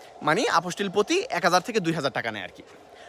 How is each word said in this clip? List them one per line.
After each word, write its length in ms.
মানে 200
আপোস্টিল 360
প্রতি 220
এক 140
হাজার 220
থেকে 140
দুই 180
হাজার 200
টাকা 120
নেয় 140
আর 120
কি। 60